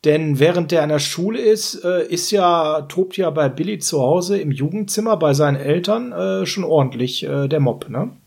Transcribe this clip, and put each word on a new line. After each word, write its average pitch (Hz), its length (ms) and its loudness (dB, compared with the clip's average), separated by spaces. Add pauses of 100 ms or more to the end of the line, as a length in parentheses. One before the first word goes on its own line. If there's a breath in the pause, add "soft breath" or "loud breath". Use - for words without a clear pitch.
Denn 151 360 2
während 170 320 2
der 165 120 4
an 147 60 0
der 151 100 2
Schule 185 400 -2
ist, 214 460 0
äh, 175 200 0
ist - 260 -4
ja, 170 500 2
tobt 185 340 -4
ja 185 140 0
bei 147 180 2
Billy 160 320 -4
zu 147 220 -2
Hause 180 380 2
im 147 120 -2
Jugendzimmer 202 640 -2
bei 156 180 2
seinen 143 240 2
Eltern, 175 540 -2
äh, 190 340 -2
schon 185 200 -6
ordentlich, 127 580 0
äh, 139 240 -2
der 151 140 0
Mob, 120 260 -2
ne? 156 220 -6 (160)